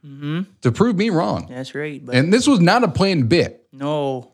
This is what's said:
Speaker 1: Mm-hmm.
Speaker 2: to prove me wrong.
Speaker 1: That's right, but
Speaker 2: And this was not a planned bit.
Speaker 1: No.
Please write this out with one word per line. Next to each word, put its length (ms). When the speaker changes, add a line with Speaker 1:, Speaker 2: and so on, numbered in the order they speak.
Speaker 1:
Mm-hmm. 360
Speaker 2:
to 100
prove 240
me 160
wrong. 360
Speaker 1:
That's 280
right, 280
but 120
Speaker 2:
And 180
this 140
was 120
not 240
a 40
planned 420
bit. 420
Speaker 1:
No. 640